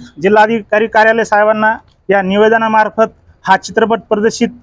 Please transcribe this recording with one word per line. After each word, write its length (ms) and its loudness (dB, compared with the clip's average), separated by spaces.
जिल्हाधिकारी 680 0
कार्यालय 360 2
साहेबांना 520 0
या 120 0
निवेदनामार्फत 880 0
हा 120 2
चित्रपट 420 -2
प्रदर्शित 400 -2